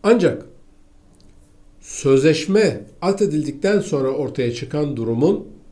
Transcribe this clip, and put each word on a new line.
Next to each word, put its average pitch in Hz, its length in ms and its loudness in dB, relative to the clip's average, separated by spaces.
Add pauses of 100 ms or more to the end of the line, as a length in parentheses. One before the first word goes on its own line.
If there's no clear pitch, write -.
Ancak 196 420 2 (1400)
sözleşme 156 1040 2 (160)
akdedildikten 185 760 0
sonra 135 300 -2
ortaya 123 440 -2
çıkan 139 440 -4
durumun 117 500 0 (240)